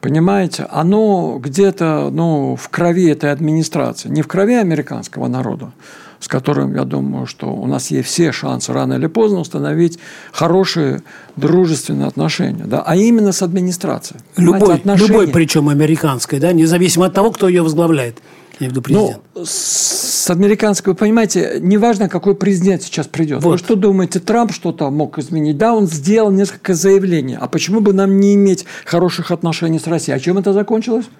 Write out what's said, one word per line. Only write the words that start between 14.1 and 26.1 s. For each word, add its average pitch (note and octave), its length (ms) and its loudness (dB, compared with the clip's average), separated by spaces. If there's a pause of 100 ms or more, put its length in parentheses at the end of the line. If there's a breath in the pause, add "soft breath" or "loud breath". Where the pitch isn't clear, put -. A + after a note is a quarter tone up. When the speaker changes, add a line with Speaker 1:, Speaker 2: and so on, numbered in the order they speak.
Speaker 1:
Понимаете, F#3 320 4
Speaker 2:
Любой, E3+ 100 4
Speaker 1:
отношения. G3 360 4
Speaker 2:
любой, G3+ 160 4
причем D3 400 2
американской, D3 720 0
да, E3+ 120 2
независимо F3 540 2
от F3+ 80 -2
того, G#3 160 4
кто F#3+ 180 0
ее F3 140 4
возглавляет, D#3 580 0 (380 loud breath)
я C#3 80 -4
имею B2+ 40 -6
в - 20 -8
виду, B2+ 100 -4
президент. G3 380 0 (140)
Speaker 1:
Ну, F3+ 120 -10
с, - 40 -10
с - 800 -4
американской, G3+ 600 2
вы F3+ 60 -2
понимаете, G#3+ 640 0
неважно, G3+ 480 2
какой G3 240 0
президент F#3+ 480 0
сейчас - 240 -6
придет. D3 360 -2
Speaker 2:
Вот. E3 100 4
Speaker 1:
Вы F3 60 2
что A3 160 0
думаете, F#3+ 460 2
Трамп A3 320 0
что-то D#3+ 380 -4
мог D3 280 -4
изменить? D3+ 380 -2
Да, A3+ 160 2
он G#3+ 140 2
сделал F#3 440 2